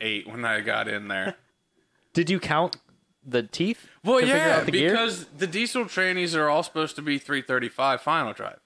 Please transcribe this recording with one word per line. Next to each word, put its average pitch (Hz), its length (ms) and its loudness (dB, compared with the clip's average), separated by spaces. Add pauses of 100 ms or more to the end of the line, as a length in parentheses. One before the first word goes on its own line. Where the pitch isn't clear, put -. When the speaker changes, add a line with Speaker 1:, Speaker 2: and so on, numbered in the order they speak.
Speaker 1:
eight 110 260 -4
when 117 180 -8
I 110 160 0
got 107 280 -2
in 104 200 -6
there. 95 260 -2 (400)
<laughs> - 400 -20
Speaker 2:
Did 165 160 2
you 190 100 2
count 160 360 0 (480)
the 123 180 0
teeth - 460 -4 (160)
Speaker 1:
Well, 247 160 4
Speaker 2:
to 240 60 4
figure 269 100 4
Speaker 1:
yeah, 320 220 4
Speaker 2:
out - 80 0
the 269 60 0
gear? 156 180 4
Speaker 1:
because 214 360 0
the 147 200 -4
diesel 226 380 -2
trannies 180 520 0
are 151 120 4
all 151 140 4
supposed 156 340 -4
to 147 60 -10
be 147 160 0
three 139 240 -2
thirty-five 127 580 0
final 147 320 0
drive, - 340 -10